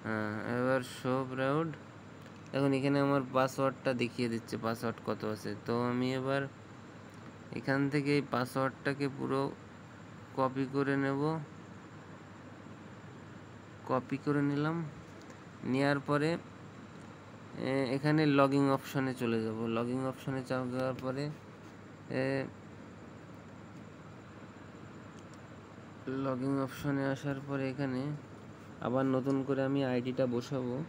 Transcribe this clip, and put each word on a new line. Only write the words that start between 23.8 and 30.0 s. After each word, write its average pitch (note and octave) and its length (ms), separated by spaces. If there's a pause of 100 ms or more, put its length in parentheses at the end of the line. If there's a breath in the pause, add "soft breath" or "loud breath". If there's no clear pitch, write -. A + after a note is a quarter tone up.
logging C3+ 520
অপশনে C#3 460
আসার C3+ 420
পরে C3+ 220
এখানে C3 420 (720)
আবার C3 240
নতুন C3+ 380
করে C3+ 200
আমি C#3 220
আইডিটা B2+ 400